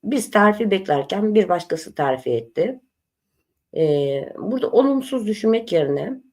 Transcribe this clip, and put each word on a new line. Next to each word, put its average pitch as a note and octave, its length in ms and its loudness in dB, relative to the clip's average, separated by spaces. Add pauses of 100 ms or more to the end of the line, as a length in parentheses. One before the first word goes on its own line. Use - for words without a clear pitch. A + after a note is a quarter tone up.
biz A#3 280 -4
terfi G#3 400 4
beklerken F#3+ 640 0
bir F#3+ 140 4
başkası E3+ 460 -4
terfi C3 360 -2
etti. E3 500 -2 (920)
Eee, C#3+ 640 -2
burada A#3+ 340 -4
olumsuz C4 560 2
düşünmek A3 440 0
yerine D3+ 500 -2 (120)